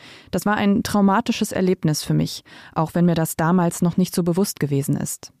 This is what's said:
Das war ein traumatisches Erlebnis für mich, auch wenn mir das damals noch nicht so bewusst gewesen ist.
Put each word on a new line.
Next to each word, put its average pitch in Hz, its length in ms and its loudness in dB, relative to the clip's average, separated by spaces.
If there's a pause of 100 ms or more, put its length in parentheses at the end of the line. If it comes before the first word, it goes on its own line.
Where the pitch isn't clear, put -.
(320)
Das 185 140 -4
war 208 120 0
ein 202 260 2
traumatisches 208 680 0
Erlebnis 185 520 0
für 156 100 -2
mich, 156 300 -2 (300)
auch 160 220 -2
wenn 175 100 4
mir 170 100 4
das 165 200 -2
damals 170 460 2
noch 175 160 0
nicht 185 180 0
so 180 80 0
bewusst 175 360 -2
gewesen 143 360 -2
ist. - 460 -8